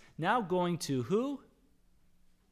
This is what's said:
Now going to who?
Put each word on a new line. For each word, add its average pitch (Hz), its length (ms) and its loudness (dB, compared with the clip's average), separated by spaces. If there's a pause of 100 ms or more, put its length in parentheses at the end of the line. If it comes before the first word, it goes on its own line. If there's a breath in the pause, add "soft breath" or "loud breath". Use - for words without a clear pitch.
(160 loud breath)
Now 202 240 2
going 175 380 0
to 131 240 -2
who? 240 380 0 (1120)